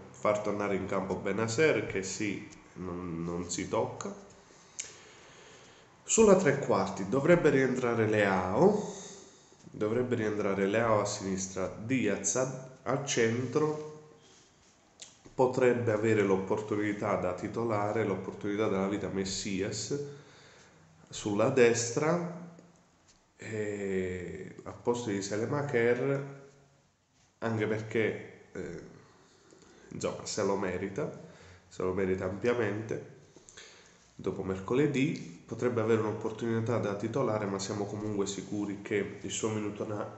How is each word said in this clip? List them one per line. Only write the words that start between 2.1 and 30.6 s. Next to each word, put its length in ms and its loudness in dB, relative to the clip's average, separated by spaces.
non, 480 -6
non 260 -4
si 200 -6
tocca. 440 -4
Sulla 320 6
tre 240 4
quarti 500 0
dovrebbe 420 6
rientrare 580 2
Leao, 840 4
dovrebbe 460 0
rientrare 500 0
Leao 360 4
a 20 0
sinistra, 680 -4
Diaz 500 0
a, 340 -4
al 240 -2
centro, 840 0
potrebbe 540 4
avere 300 4
l'opportunità 920 0
da 180 0
titolare, 720 -2
l'opportunità 600 -2
della 220 2
vita 180 -2
Messias 920 -4
sulla 420 0
destra, 1000 4
e 1300 -4
a 80 -10
posto 380 -2
di 120 0
Salemaker, 1300 0
anche 300 0
perché, 840 -2
eh, 320 -10
insomma, 360 -6
se 160 -2
lo 140 2
merita, 520 -4